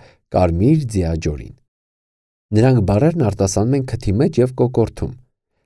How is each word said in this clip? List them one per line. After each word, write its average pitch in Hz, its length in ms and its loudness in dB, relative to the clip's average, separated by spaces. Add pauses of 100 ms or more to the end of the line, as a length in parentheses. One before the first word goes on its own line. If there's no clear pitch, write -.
(320)
Կարմիր 95 520 2
Ձիաջորին։ 82 680 -4 (960)
Նրանք 120 320 4
բառերն 127 420 2
արտասանում 101 500 0
են 135 100 -2
քթի 101 300 -4
մեջ 156 240 0
և 127 140 2
կոկորդում։ 123 600 -2 (540)